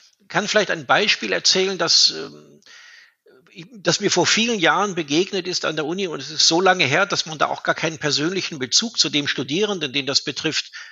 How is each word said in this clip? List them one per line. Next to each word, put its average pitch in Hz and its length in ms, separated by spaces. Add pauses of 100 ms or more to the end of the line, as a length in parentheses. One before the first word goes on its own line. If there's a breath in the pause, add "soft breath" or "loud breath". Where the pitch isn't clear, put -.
(280 loud breath)
kann 190 200
vielleicht 202 220
ein 170 140
Beispiel 190 480
erzählen, 185 460
das, - 320
ähm, 151 500 (1120 loud breath)
das 180 260
mir 196 140
vor 170 140
vielen 226 340
Jahren 170 340
begegnet 175 540
ist 175 160
an 165 100
der 156 100
Uni 185 220
und 151 140
es 135 100
ist 151 160
so 165 140
lange 185 240
her, 151 200
dass 185 220
man 156 100
da - 120
auch - 160
gar 156 100
keinen 160 240
persönlichen 156 600
Bezug 220 360
zu 165 120
dem 143 180
Studierenden, 151 640
den 135 140
das 135 160
betrifft, - 480 (220 loud breath)